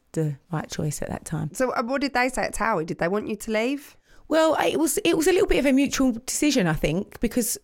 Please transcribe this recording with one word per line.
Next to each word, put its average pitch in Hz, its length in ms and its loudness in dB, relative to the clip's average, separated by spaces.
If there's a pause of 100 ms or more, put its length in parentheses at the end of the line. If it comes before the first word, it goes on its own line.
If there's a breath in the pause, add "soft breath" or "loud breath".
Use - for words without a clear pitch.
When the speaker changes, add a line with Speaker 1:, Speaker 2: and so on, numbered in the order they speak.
(120)
Speaker 1:
the 151 240 -2 (160)
right 156 180 -4
choice 151 320 -4
at - 80 -4
that - 140 -8
time. 156 300 -6
Speaker 2:
So, 254 180 -2
uh, 247 120 -2
what 254 180 -2
did 277 120 -2
they 247 140 2
say 254 160 -4
at - 120 -4
Towie? 208 300 0
Did 175 120 -6
they 165 100 0
want 208 220 -2
you 214 80 -4
to 226 140 -8
leave? 247 440 -4 (320 soft breath)
Speaker 1:
Well, 320 280 4 (100)
it - 140 0
was, 311 260 0
it 339 120 4
was 311 100 2
a 381 60 6
little 381 140 4
bit - 120 2
of 262 60 2
a 277 80 4
mutual 262 400 2 (120)
decision, 262 420 2
I 156 60 2
think, 160 480 -2
because 233 420 0